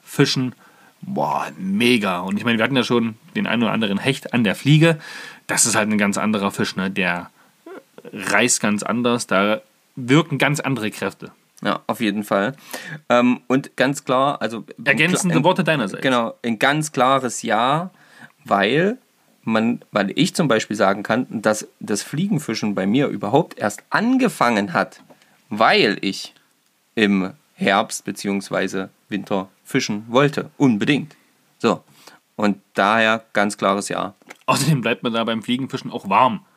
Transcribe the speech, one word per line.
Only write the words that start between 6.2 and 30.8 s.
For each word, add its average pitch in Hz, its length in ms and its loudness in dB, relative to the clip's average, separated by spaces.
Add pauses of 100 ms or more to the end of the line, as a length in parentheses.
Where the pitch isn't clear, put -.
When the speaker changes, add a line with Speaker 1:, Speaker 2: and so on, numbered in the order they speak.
Speaker 1:
Fisch, - 260 -4
ne? 95 120 -2
Der 90 400 -4 (840)
reißt 104 480 0
ganz 104 220 -2
anders, 120 440 0
da 101 320 2 (380)
wirken 139 400 2
ganz 143 240 2
andere 113 300 -4
Kräfte. - 400 -8 (300)
Speaker 2:
Ja, 104 260 -2
auf 117 120 -6
jeden 107 240 -2
Fall. 104 320 -2 (540)
Ähm, 123 380 4
und 135 280 -2
ganz 143 300 0
klar, 135 360 0
also 110 220 -6 (220)
Speaker 1:
Ergänzende 165 500 2
Speaker 2:
ein - 60 4
kla-, - 80 0
Speaker 1:
Worte 185 160 0
deinerseits. 120 360 -2
Speaker 2:
Genau, 123 420 0
ein 117 140 -2
ganz 151 360 0
klares 131 480 2
Ja, 127 480 0 (560)
weil 147 520 2 (460)
man, 113 380 0 (100)
weil 101 240 0
ich - 200 2
zum 165 120 2
Beispiel 110 300 0
sagen 101 260 2
kann, 120 260 0
dass 107 380 -2 (140)
das 104 220 -4
Fliegenfischen 143 720 -4
bei 95 140 -2
mir 123 200 2
überhaupt 131 500 0
erst - 320 -4
angefangen 185 800 2
hat, - 300 -2 (480)
weil 120 520 4
ich - 320 -6 (640)
im 101 380 2 (220)
Herbst 107 500 0
beziehungsweise 98 840 -6 (200)
Winter 98 400 -4 (160)
fischen 113 420 -4
wollte. 139 500 2
Unbedingt. 117 580 2 (440)